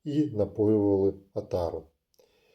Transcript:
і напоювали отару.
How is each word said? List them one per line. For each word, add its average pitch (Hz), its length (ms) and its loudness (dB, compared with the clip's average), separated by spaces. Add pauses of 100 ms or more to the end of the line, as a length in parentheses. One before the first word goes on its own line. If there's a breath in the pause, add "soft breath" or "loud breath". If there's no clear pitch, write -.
і 147 260 -2
напоювали 101 840 2 (200)
отару. 85 480 -4 (720)